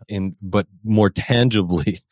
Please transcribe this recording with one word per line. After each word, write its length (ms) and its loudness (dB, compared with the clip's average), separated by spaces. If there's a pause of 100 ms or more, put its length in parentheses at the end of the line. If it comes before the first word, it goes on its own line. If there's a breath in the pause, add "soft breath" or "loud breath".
in, 320 -6
but 280 -2 (160)
more 260 4
tangibly 880 0 (140)